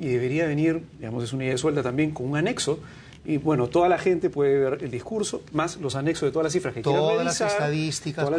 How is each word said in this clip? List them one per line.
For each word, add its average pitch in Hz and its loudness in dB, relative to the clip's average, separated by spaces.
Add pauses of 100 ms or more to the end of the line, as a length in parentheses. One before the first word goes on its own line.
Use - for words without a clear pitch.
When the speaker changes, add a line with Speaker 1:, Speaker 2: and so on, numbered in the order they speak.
Speaker 1:
Y 175 -4
debería 127 2
venir, 160 2 (140)
digamos, 117 -6
es 113 -6
una 131 -4
idea 131 2
suelta 147 2
también, 135 0
con 131 -6
un 143 -2
anexo. 160 0 (460)
Y, 151 0
bueno, 143 2
toda 175 4
la 175 4
gente 180 2
puede 139 4
ver 131 0
el 135 -6
discurso, 208 -4 (100)
más 160 -2
los 139 -4
anexos 147 0
de 127 0
todas 160 0
las 156 -2
cifras 151 -2
que 113 -8
quieran 143 2
Speaker 2:
Todas 156 2
las 170 0
Speaker 1:
revisar, 220 2
Speaker 2:
estadísticas 156 -2
Speaker 1:
todas 143 0